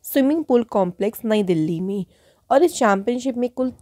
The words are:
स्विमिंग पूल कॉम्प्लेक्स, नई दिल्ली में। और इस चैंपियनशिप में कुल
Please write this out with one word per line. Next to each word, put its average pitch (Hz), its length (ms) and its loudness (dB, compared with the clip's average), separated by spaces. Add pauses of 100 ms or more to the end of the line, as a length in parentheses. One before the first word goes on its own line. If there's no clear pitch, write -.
स्विमिंग 285 400 0
पूल 240 180 2
कॉम्प्लेक्स, 196 640 -4
नई 214 180 0
दिल्ली 165 380 0
में। 190 240 -6 (460)
और 269 120 4
इस 349 120 2
चैंपियनशिप 240 600 0
में 240 140 -2
कुल 254 200 -4 (120)